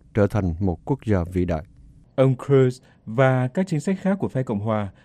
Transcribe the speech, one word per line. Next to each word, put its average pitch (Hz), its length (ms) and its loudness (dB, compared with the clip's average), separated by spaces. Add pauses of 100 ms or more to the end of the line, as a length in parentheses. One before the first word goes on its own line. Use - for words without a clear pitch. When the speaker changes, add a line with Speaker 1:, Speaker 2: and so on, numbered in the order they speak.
(140)
Speaker 1:
trở 104 140 2
thành 95 320 -2
một 92 260 -2
quốc 135 200 -4
gia 101 180 0 (100)
vĩ 90 120 0
đại? 80 180 -4 (520)
Speaker 2:
Ông 131 200 4
Cruz 135 340 2 (360)
và 127 480 2
các 190 140 -2
chính 156 120 -2
sách 190 220 -2
khác 196 180 0
của - 80 -4
phe 127 160 -4
Cộng 110 160 -4
hòa 107 300 -2 (160)